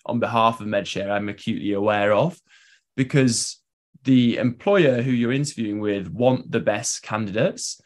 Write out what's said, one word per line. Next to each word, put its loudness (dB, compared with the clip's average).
on -2
behalf 0
of -8
MedShare, -4
I'm -2
acutely -4
aware 2
of, 0
because 0
the 4
employer 2
who -2
you're 0
interviewing -4
with -2
want 0
the 0
best -2
candidates. -4